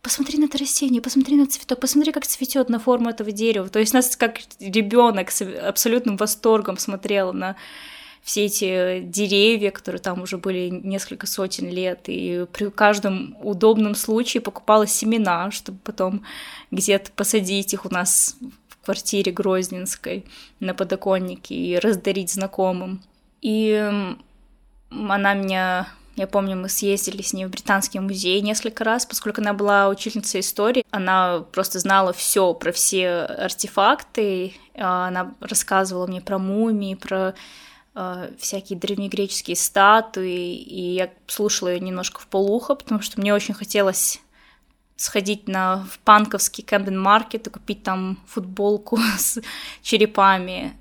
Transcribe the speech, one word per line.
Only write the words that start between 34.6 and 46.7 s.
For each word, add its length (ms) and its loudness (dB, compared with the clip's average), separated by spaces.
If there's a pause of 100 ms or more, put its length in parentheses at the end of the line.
а, 320 -2
она 320 -4
рассказывала 640 0
мне 140 -6
про 180 -4
мумии, 560 0
про, 400 -4 (600)
а, 440 -8
всякие 400 -8
древнегреческие 800 -4
статуи, 1000 4
и 400 -6
я 160 -2 (160)
слушала 420 -2
ее 120 -2
немножко 400 -6
вполуха, 540 0
потому 260 -2
что 200 -8
мне 140 4
очень 200 0
хотелось 640 0 (760)
сходить 520 -2
на, 420 0
в 100 -16
панковский 600 4
Кэмден 380 0